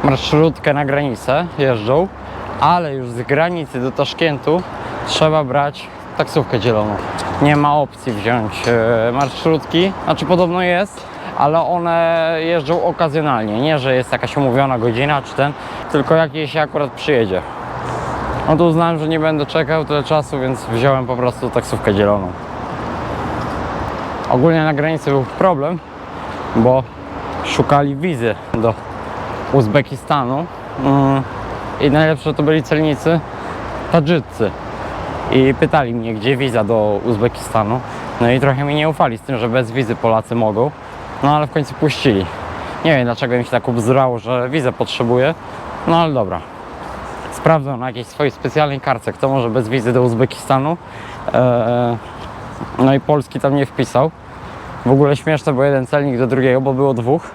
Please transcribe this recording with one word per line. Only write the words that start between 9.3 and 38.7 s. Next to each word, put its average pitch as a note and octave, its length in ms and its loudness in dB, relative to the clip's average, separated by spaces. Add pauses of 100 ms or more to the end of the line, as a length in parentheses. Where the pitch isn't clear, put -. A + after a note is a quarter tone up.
znaczy D#3+ 220 0
podobno F3 360 2
jest, F3+ 440 -2 (320)
ale D#3+ 220 4
one E3 800 0
jeżdżą E3 440 0
okazjonalnie, C#3 760 0
nie D3+ 180 2
że C3 160 2
jest B2+ 180 0
jakaś B2 240 -2
umówiona C3+ 420 2
godzina B2+ 440 0
czy - 120 -12
ten, C#3 180 0 (400)
tylko C#3+ 220 2
jak D#3+ 200 2
jej D#3 140 -4
się D#3 120 -2
akurat D3 300 -2
przyjedzie. A2 520 0 (1080)
No D#3 80 6
to E3+ 80 4
uznałem, E3 340 2
że D#3 100 -2
nie D#3+ 120 0
będę D#3 260 0
czekał D#3 380 0
tyle C#3+ 180 0
czasu, D3 380 0
więc C3 240 -2
wziąłem C3 420 2
po B2 100 -2
prostu B2 340 0
taksówkę A2+ 440 0
zieloną. G2+ 340 2 (2000)
Ogólnie D#3 340 4
na D#3 100 2
granicy D3+ 360 -2
był C3+ 140 2 (140)
problem, E3 400 2 (800)
bo B2+ 260 6 (640)
szukali C#3+ 500 2
wizy C3 380 0 (200)
do A2+ 200 2 (800)
Uzbekistanu, C3+ 920 0 (380)
mm, C#3 380 4 (580)
i C#3+ 100 4
najlepsze D#3 440 2
to D3+ 80 0
byli D#3 200 4
celnicy D#3 580 2 (720)
tadżyccy D3 580 2 (840)
i C3 280 6
pytali D3 340 2
mnie, A2+ 200 -2
gdzie A#2 220 0
wiza A#2+ 280 2
do G#2 400 2
Uzbekistanu, A2+ 760 0 (400)
no A#2+ 100 4
i B2+ 100 4
trochę C#3 240 2
mi C#3+ 100 -2